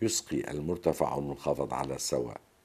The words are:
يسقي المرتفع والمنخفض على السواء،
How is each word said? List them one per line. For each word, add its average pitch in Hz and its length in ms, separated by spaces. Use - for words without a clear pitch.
يسقي - 480
المرتفع 76 640
والمنخفض 69 600
على 67 200
السواء، - 460